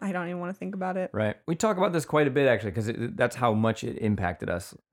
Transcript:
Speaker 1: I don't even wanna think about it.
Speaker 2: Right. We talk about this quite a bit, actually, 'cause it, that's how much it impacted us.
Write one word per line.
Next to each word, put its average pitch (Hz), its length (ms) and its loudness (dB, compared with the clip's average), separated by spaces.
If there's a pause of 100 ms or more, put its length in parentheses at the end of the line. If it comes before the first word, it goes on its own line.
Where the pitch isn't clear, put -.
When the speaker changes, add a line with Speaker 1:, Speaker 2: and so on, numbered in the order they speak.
Speaker 1:
I 196 100 -4
don't 175 160 -4
even 180 120 -6
wanna 175 140 -6
think 190 200 -8
about 185 240 -4
it. 185 160 -4
Speaker 2:
Right. 107 220 0 (120)
We 170 80 0
talk 214 220 2
about 185 160 2
this 160 100 0
quite 151 220 4
a 135 60 2
bit, 139 160 4
actually, 107 240 2
'cause 107 160 -2
it, 117 280 -4
that's 120 200 0
how 120 180 2
much 110 300 2
it - 160 -6
impacted 98 500 0
us. 87 240 -6 (200)